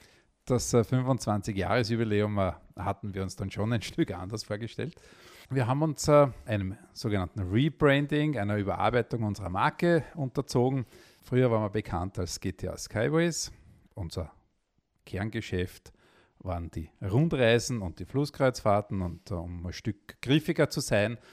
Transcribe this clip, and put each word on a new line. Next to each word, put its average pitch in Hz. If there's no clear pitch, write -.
Das, -
äh, 120
fünfundzwanzig-Jahres-Jubiläum, 107
äh, 95
hatten 98
wir 95
uns 92
dann 98
schon 104
ein 110
<laughs> -
Stück -
anders 95
vorgestellt. 113
Wir 127
haben 139
uns, 156
äh, 147
einem 98
sogenannten 101
Rebranding, 143
einer 104
Überarbeitung 107
unserer 98
Marke 151
unterzogen. 131
Früher 127
waren 110
wir 104
bekannt 95
als -
G 95
T -
A 85
Skyways. 151
Unser 85
Kerngeschäft 101
waren 85
die 78
Rundreisen 120
und 90
die 90
Flusskreuzfahrten 117
und, 87
äh, 95
um 87
ein 87
Stück -
griffiger 147
zu 151
sein, 110